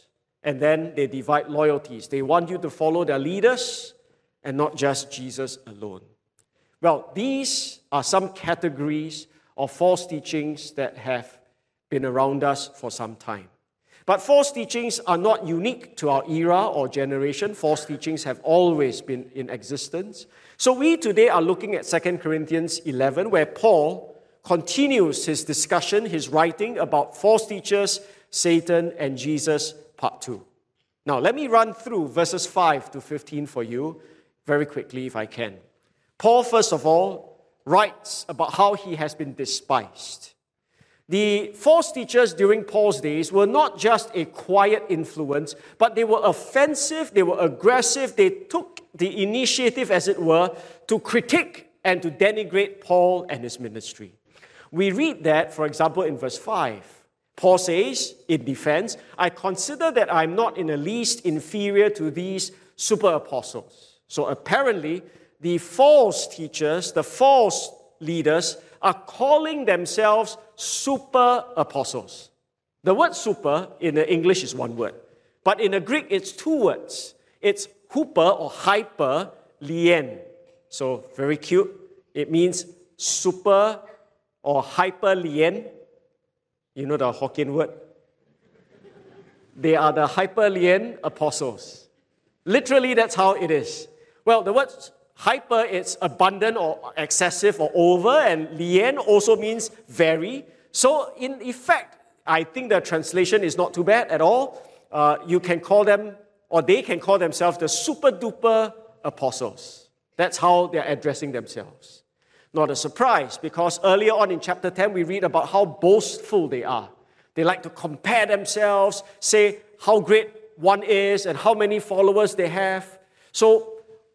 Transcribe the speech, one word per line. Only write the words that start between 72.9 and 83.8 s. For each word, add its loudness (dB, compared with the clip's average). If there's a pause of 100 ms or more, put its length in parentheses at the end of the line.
word 2
super -2 (120)
in -2
the 2
English 2
is -10
one -8
word, -6 (500)
but 2
in 2
the 0
Greek -4
it's -4
two -2
words. -4 (260)
It's -2 (240)
huper 2
or -8
hyper -2 (300)
lien. 0 (500)
So -6 (120)
very -2
cute. 0 (440)
It -4
means 0 (300)
super 0 (640)